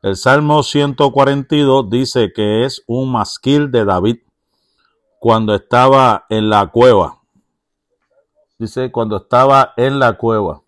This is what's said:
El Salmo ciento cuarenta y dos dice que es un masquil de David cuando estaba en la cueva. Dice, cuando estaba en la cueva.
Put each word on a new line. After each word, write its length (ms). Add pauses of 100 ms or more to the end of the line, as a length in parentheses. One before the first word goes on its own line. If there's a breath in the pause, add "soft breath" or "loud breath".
El 140
Salmo 480
ciento 480
cuarenta 420
y 60
dos 300
dice 420
que 320
es 240
un 240
masquil 600
de 120
David 360 (1000)
cuando 340
estaba 760
en 200
la 180
cueva. 520 (1400)
Dice, 320
cuando 280
estaba 580
en 240
la 140
cueva. 540